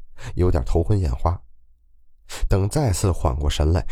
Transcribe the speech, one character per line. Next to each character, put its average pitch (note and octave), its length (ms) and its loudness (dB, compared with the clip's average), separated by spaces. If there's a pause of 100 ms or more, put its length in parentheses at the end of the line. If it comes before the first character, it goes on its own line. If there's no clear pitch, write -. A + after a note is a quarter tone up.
(360)
有 F2 140 4
点 E2+ 140 2
头 E2 200 2
昏 G#2 120 2
眼 F2+ 140 0
花。 E2+ 260 0 (1120)
等 G2 200 2
再 C3+ 240 0
次 F2+ 180 0
缓 D2 240 0
过 C#2+ 160 -2
神 D#2 220 2
来， F#2 200 0